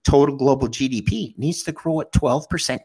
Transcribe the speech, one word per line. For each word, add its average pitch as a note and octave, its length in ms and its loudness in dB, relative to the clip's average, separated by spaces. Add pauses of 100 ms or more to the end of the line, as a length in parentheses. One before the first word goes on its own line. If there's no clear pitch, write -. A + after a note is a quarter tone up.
total C#3+ 340 4
global C3 300 2
G C3 220 -2
D A#2+ 120 -2
P, A2+ 380 -4
needs D#3 240 -4
to D#3+ 100 -8
grow D#3+ 280 -4
at - 120 -10
twelve C3+ 360 0
percent C#3+ 360 -4